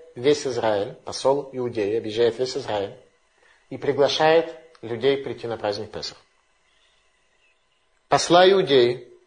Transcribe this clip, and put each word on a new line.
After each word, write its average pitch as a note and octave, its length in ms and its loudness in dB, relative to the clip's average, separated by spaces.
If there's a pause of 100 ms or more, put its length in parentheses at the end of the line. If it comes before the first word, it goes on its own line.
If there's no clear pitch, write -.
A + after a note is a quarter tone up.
(140)
весь C#3+ 320 0
Израиль, A2 480 -2 (100)
посол C#3 480 -2
Иудеи A2+ 440 -4
объезжает A2 420 0
весь B2+ 180 -4
Израиль G#2+ 380 -6 (760)
и C3 80 -10
приглашает D3+ 760 2 (280)
людей A#2+ 340 -2
прийти A#2+ 300 -10
на A2+ 100 -6
праздник G#2 340 -6
Песах. - 280 -12 (1900)
Посла E3+ 420 6
Иудеи C3 580 2 (180)